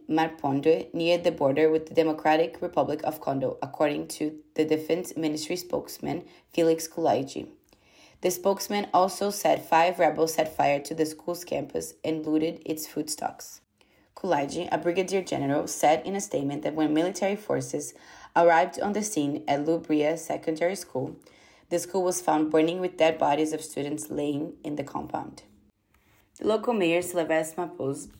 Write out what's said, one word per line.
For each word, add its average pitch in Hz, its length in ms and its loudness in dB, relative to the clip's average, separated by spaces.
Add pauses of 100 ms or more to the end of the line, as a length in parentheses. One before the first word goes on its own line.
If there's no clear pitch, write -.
Maponde, 160 880 2
near 170 240 2
the 170 140 2
border 151 380 4
with 160 160 0
the - 80 -10
Democratic 160 680 2
Republic 151 420 -2
of - 160 -4
Congo, 135 400 -2
according 151 480 -2
to 156 300 -6 (160)
the 156 100 4
Defense 156 540 -2
Ministry 156 380 -2
spokesman, 147 680 -6 (260)
Felix 165 380 2
Kulaiji. - 600 -2 (720)
The 180 80 2
spokesman 196 640 -2
also 190 380 2
said 160 340 0
five 175 340 4
rebels 160 360 2
set 156 200 0
fire 143 260 2
to 160 140 -8
the 160 120 2
school's 170 360 -8
campus 147 520 -6 (100)
and 156 220 -4
looted 156 400 0
its 156 200 -6
food 151 220 -6
stocks. - 540 -8 (520)
Kulaiji, 151 560 -2
a 175 60 0
brigadier 185 460 0
general, 143 440 0
said 160 380 2
in 190 100 -4
a 202 60 -2
statement 143 420 -4
that 147 120 -2
when 156 180 2
military 185 440 0
forces 143 580 -4 (420)
arrived 170 420 6
on 208 140 0
the 214 100 -2
scene 147 460 -2
at 143 160 2
Lubria 160 540 2
Secondary 160 580 -2
School, 135 400 -6 (540)
the 175 80 0
school 185 240 -2
was 180 180 0
found 156 300 2
burning 165 280 4
with 180 200 -4
dead 160 180 4
bodies 151 380 2
of 151 80 -4
students 143 480 -8
laying 147 420 -4 (100)
in 147 140 -6
the 143 80 -4
compound. - 600 -10 (920)
The - 80 -4
local 220 280 2
mayor, 175 260 2
Sylvestre 160 560 0
Mapoz, 139 520 -6 (120)